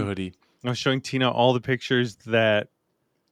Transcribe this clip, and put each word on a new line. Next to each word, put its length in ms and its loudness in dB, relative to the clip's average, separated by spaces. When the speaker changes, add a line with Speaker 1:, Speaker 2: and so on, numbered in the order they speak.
Speaker 1:
hoodie. 280 -6
Speaker 2:
I 40 -2
was 80 -4
showing 240 0
Tina 300 -2
all 220 4
the 80 0
pictures 540 -2
that, 440 2